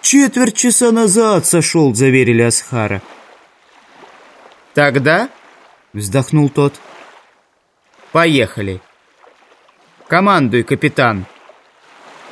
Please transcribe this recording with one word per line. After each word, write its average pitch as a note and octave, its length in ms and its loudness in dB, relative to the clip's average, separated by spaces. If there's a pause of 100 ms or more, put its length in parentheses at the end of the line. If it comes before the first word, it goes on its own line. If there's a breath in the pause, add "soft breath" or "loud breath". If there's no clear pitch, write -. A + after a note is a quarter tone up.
«Четверть B3+ 540 2
часа A#3+ 360 2
назад A3 540 2
сошел», D#3 480 0
заверили A#2+ 480 2
Асхара. A2 600 -4 (1700)
«Тогда», D3 560 -2 (640)
вздохнул C3+ 560 -2
тот, C#3+ 240 -2 (1400)
«поехали. A2+ 680 -2 (1300)
Командуй, D#3+ 560 0
капитан. A#2+ 600 -2 (1080)